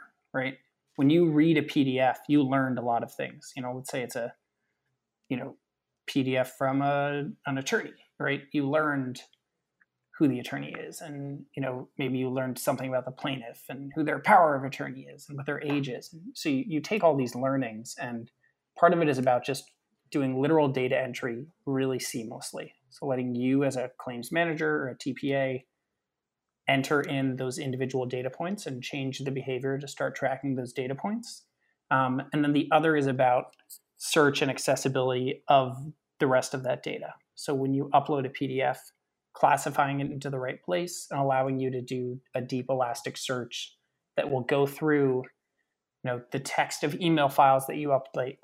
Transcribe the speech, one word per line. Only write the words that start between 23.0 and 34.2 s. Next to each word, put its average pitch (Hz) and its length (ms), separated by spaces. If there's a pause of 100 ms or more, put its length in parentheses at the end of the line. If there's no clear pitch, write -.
letting 127 280
you 131 300
as 131 100
a 127 240
claims 120 320
manager 156 540
or 127 60
a 120 60
T 131 180
P 139 200
A 135 300 (1040)
enter 139 320
in 135 360
those 131 220
individual 131 480
data 127 240
points 180 360
and 135 160
change 135 360
the 135 120
behavior 135 480
to 143 100
start 135 260
tracking 135 400
those 123 180
data 131 220
points. 208 500 (460)
Um, 131 320 (100)
and 151 100
then 147 100
the 147 180
other 156 260
is 139 100
about 131 500 (420)
search 143 420